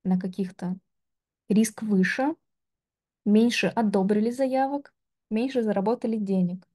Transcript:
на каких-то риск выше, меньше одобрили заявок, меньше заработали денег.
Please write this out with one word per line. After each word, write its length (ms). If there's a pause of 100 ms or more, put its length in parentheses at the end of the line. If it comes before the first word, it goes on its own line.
на 140
каких-то 580 (720)
риск 340
выше, 540 (880)
меньше 420
одобрили 640
заявок, 640 (360)
меньше 320
заработали 540
денег. 440 (140)